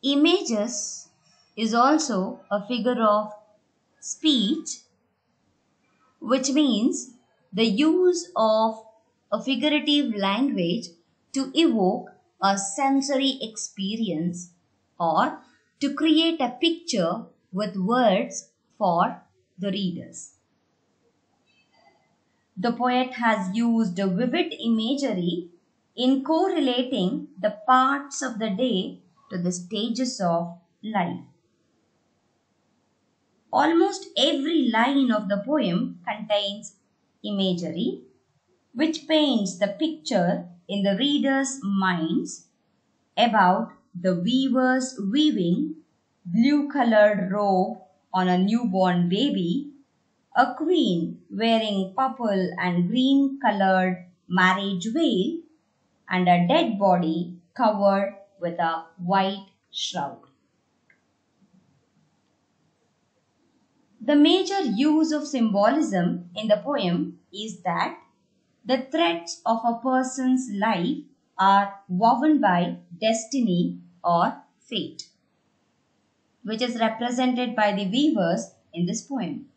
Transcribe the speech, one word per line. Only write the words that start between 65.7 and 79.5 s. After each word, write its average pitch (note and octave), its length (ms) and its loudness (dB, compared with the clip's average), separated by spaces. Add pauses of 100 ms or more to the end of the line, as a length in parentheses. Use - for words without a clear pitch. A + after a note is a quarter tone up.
in A3 120 -6
the D#4 100 4
poem C4 640 -2 (140)
is G#3 300 -12
that F#3+ 360 -4 (680)
the C4 260 -2
threads E4+ 540 -2
of A#3 200 0
a A#3 180 -2
person's B3+ 680 0
life G3+ 460 0 (400)
are G3 380 4 (120)
woven A#3+ 520 4
by F3+ 380 2 (220)
destiny A3 800 0 (260)
or F#3 380 2 (160)
fate, - 520 -10 (1300)
which A3 180 -6
is A#3+ 180 -4
represented A#3+ 760 -2
by G#3 180 2
the G3 140 -2
weavers G#3+ 640 0 (220)
in F3 120 -2
this G#3+ 160 -4
poem. F#3 440 -8 (120)